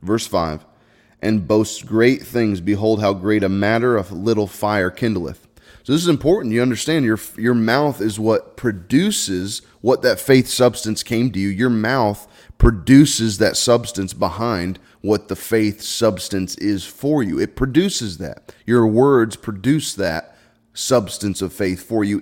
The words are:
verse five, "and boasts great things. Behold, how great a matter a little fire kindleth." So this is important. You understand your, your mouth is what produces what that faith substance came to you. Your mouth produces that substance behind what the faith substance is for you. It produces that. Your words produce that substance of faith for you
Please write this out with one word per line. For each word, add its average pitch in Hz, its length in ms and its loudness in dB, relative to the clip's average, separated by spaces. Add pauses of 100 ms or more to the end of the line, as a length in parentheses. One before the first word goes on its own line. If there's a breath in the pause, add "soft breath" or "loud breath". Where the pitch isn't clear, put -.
verse 90 240 -2
five, 80 380 -4 (580 soft breath)
"and 101 240 -2
boasts 107 380 0
great 117 420 2
things. 107 340 -2
Behold, 104 400 0
how 101 140 2
great 101 300 0
a 95 40 0
matter 113 480 0
a 98 60 0 (100)
little 104 360 0
fire 101 420 -2
kindleth." 92 560 -6 (380 soft breath)
So 123 80 -2
this 165 100 0
is 170 60 0
important. 156 440 0
You 117 80 0
understand 127 440 0
your, 110 140 0 (200)
your 120 160 2
mouth 120 460 0
is 107 180 -4
what 110 380 -2
produces 104 1080 -2 (180 soft breath)
what 123 220 2
that 123 180 2
faith 131 280 4
substance 113 540 0
came 120 280 -2
to 95 80 -6
you. 98 100 -2
Your 104 220 0
mouth 110 580 -2 (300 soft breath)
produces 113 800 4
that 107 180 2
substance 117 560 0
behind 95 640 -4 (220 soft breath)
what 101 280 -2
the 92 80 -4
faith 110 440 -2
substance 98 760 -2
is 98 280 -2
for 143 380 -2
you. 80 180 -2
It - 160 -4
produces 135 640 -2
that. - 340 -14 (140 loud breath)
Your 117 200 6
words 117 500 4
produce 120 580 -4
that 85 420 -4 (380 soft breath)
substance 101 680 -2
of 92 140 -6
faith 92 280 -4
for 110 220 -2
you 101 180 -2